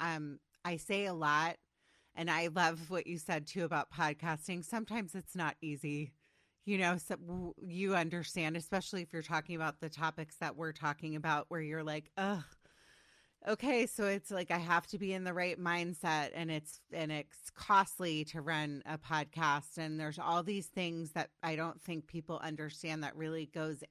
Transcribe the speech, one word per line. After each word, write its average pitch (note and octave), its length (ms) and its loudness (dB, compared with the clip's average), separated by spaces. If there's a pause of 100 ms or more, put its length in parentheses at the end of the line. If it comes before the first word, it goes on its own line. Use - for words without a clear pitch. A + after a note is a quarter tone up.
Um, D3+ 380 -2 (260)
I F3 120 -2
say G3+ 280 0
a F#3 80 0
lot, D#3 420 4 (580)
and E3+ 160 -2
I E3 180 4
love E3 420 4
what F3+ 180 -2
you E3+ 100 -2
said D3+ 300 -2
too F#3 160 -2
about D#3+ 260 0
podcasting. D#3+ 760 -2
Sometimes A3 500 -4
it's - 200 -8
not E3 260 0
easy, D3 500 -2 (540)
you G3+ 120 2
know, F3+ 200 4
so - 180 -4
w-, F3 460 -6
you F#3+ 340 0
understand, E3 600 2
especially F#3 440 -2
if E3 120 -10
you're D#3+ 80 -2
talking D#3+ 340 -2
about D#3+ 240 -2
the D#3+ 100 -6
topics D#3 480 -4
that D3+ 200 -4
we're D#3+ 160 -2
talking D#3 420 -2
about, D3+ 320 2
where E3 140 -2
you're D#3 220 -2
like, D#3 340 -4
"Ugh, G3 260 2 (1040)
okay." A#3+ 380 4
So G#3+ 220 0
it's G3 240 0
like, F3+ 200 -2
I E3+ 60 6
have E3+ 300 4
to G#3 100 -4
be F#3+ 160 0
in F#3 100 -2
the F3+ 100 -2
right F3+ 260 0
mindset, E3+ 760 2
and E3 160 -4
it's, D#3 300 -4 (120)
and D#3 200 -2
it's - 420 -6
costly F3+ 720 4
to D#3+ 160 -6
run D3+ 440 0
a D#3 120 -6
podcast. D3+ 800 2
And D#3 220 -4
there's D3+ 200 -4
all E3+ 220 4
these G3 260 -2
things E3 440 -2
that D#3+ 180 -2 (140)
I D#3+ 120 0
don't E3 260 -2
think D#3+ 260 -6
people D#3+ 360 -6
understand D#3 600 -4
that C#3 120 -4
really D#3+ 300 -4
goes D#3 460 -4